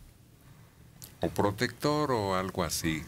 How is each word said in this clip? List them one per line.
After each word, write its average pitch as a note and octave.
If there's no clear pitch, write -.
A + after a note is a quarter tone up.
o E2+
protector C3
o G2+
algo F#2
así, D#2+